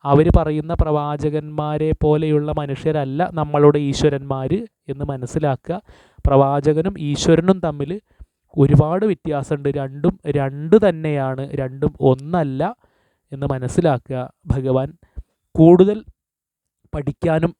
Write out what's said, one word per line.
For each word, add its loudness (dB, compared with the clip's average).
അവര് 4
പറയുന്ന 0
പ്രവാചകന്മാരെ -4
പോലെയുള്ള 0
മനുഷ്യരല്ല -4
നമ്മളുടെ 4
ഈശ്വരന്മാര് -2
എന്ന് -8
മനസ്സിലാക്കുക. -4
പ്രവാചകനും 2
ഈശ്വരനും 2
തമ്മിൽ -6
ഒരുപാട് 4
വ്യത്യാസമുണ്ട്. -4
രണ്ടും -6
രണ്ട് -2
തന്നെയാണ്, -2
രണ്ടും -6
ഒന്നല്ല 0
എന്ന് -8
മനസ്സിലാക്കുക. -2
ഭഗവാൻ 0
കൂടുതൽ 6
പഠിക്കാനും -2